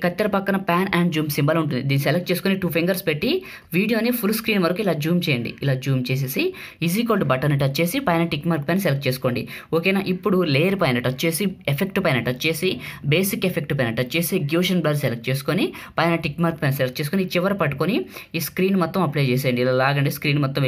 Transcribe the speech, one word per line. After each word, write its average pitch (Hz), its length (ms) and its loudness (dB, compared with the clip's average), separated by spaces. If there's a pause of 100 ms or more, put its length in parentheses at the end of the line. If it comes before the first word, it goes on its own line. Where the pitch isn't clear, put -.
కత్తెర 180 320 0
పక్కన 190 220 0 (120)
pan 180 140 2 (160)
and 175 180 4
zoom 151 200 0
symbol 156 260 4
ఉంటుంది, 139 180 -2 (100)
దీన్ని 139 160 2
సెలెక్ట్ 175 240 0
చేసుకొని 185 320 0
టూ 175 120 0
ఫింగర్స్ 175 320 0
పెట్టి 160 240 0 (460)
వీడియోని 220 420 2
ఫుల్ 208 200 0
స్క్రీన్ 208 280 0
వరకు 180 180 0
ఇలా 175 100 2 (100)
జూమ్ 175 220 2
చేయండి. 120 260 -2 (100)
ఇలా 135 120 2 (100)
జూమ్ 131 240 2
చేసేసి 135 340 -2 (440)
is 170 160 0
equal 226 200 2
to 151 80 0
బటన్ 139 320 2
టచ్ 139 180 0
చేసి 175 280 0
పైన 170 260 4
టిక్ 147 160 -4
మార్క్ 151 180 -2
పైన 185 180 2
సెలెక్ట్ 139 220 0
చేసుకోండి. 120 360 -2 (340)
ఓకేనా? 190 240 0 (120)
ఇప్పుడు 185 260 2 (160)
లేయర్ 185 260 2
పైన 127 240 2
టచ్ 131 180 -2
చేసి, 165 220 0 (280)
ఎఫెక్ట్ 190 340 -2
పైన 127 200 2
టచ్ 127 180 -4
చేసి, 160 240 0 (440)
బేసిక్ 190 360 2
ఎఫెక్ట్ 156 300 -2
పైన 117 100 0 (100)
టచ్ 123 160 -4
చేసి, 170 260 0 (100)
Gaussian 180 320 2
blur 151 100 0 (100)
సెలెక్ట్ 117 260 -2
చేసుకొని 151 360 0 (340)
పైన 170 120 2 (140)
టిక్ 143 200 -6
మార్క్ 165 180 -2
పైన 139 160 2
సెలెక్ట్ 127 220 -2
చేసుకొని 185 260 0
ఈ - 80 -14
చివర 185 180 2 (100)
పట్టుకొని 160 340 0 (380)
ఈ 170 140 -4
స్క్రీన్ 190 340 2
మొత్తం 160 240 0
అప్లై 143 240 0
చేసేయండి. 127 340 2
ఇలా 127 180 2
లాగండి, 139 340 2
స్క్రీన్ 147 280 0
మొత్తం 139 220 0